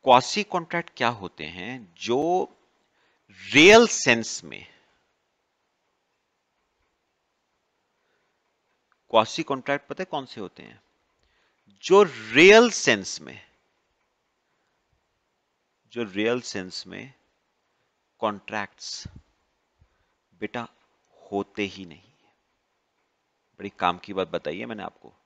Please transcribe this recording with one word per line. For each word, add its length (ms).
क्वासी 400
कॉन्ट्रैक्ट 540
क्या 100
होते 380
हैं? 520
जो 220
रियल 340
सेंस 560
में, 220
क्वासी 340
कॉन्ट्रैक्ट 440
पता 140
है 100
कौन 140
से 160
होते 220
हैं? 180
जो 200
रियल 680
सेंस 500
में, 260
जो 100
रियल 380
सेंस 460
में 260
कॉन्ट्रैक्ट्स 880
बेटा 280
होते 320
ही 220
नहीं 120
है। 360
बड़ी 100
काम 280
की 160
बात 140
बताई 320
है 60
मैंने 180
आपको। 260